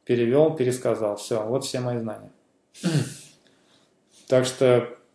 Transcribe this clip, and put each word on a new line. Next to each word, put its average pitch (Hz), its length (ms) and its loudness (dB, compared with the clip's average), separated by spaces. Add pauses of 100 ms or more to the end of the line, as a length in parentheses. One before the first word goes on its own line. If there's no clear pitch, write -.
перевёл, 127 520 2
пересказал. 113 600 -2
Всё, 110 280 -4
вот 131 200 -4
все - 140 -6
мои 123 200 -4
знания. 107 320 -10 (520)
<clears throat> - 1400 -8
Так 127 200 4
что, 123 520 2 (160)